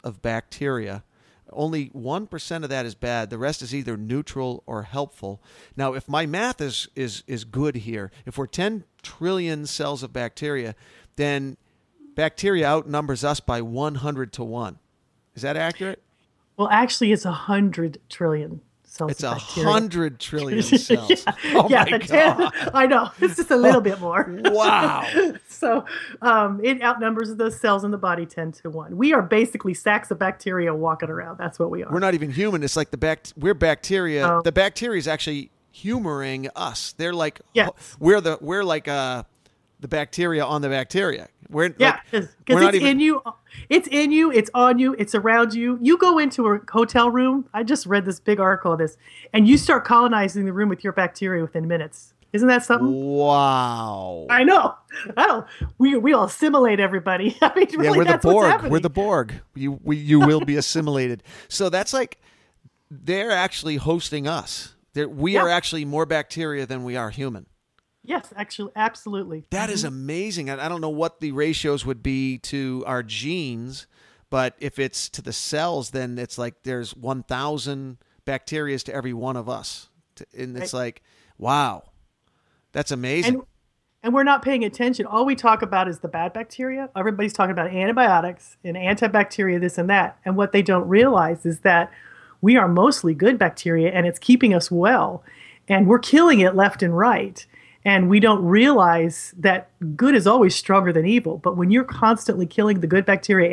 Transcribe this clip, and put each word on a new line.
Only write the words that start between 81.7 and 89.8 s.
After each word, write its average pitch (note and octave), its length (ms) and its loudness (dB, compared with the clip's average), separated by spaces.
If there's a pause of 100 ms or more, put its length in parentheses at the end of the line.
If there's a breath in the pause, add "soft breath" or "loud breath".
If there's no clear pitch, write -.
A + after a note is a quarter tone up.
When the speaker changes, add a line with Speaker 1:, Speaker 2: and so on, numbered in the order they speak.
Speaker 1:
that's D3 180 -4
amazing. C#3+ 440 -2
Speaker 2:
And, C4 80 -8 (600)
and A#3+ 100 0
we're C#4 100 4
not C#4 200 4
paying C4 200 0
attention. A#3+ 440 -2
All A3 180 0
we C#4 100 2
talk A3+ 280 2
about F#3 240 0
is E3+ 120 -8
the F3 80 -10
bad E3+ 240 -6
bacteria. C4 640 -8
Everybody's G#3 380 -4
talking F#3+ 200 0
about E3+ 180 -4
antibiotics F#3 920 0
and F3+ 140 -8
antibacteria, G3 800 0
this F3 200 -2
and F3 100 0